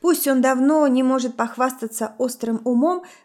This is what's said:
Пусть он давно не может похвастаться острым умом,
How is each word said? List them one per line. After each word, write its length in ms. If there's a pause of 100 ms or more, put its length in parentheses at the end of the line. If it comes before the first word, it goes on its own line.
Пусть 260
он 140
давно 480
не 140
может 340
похвастаться 800
острым 460
умом, 380 (220)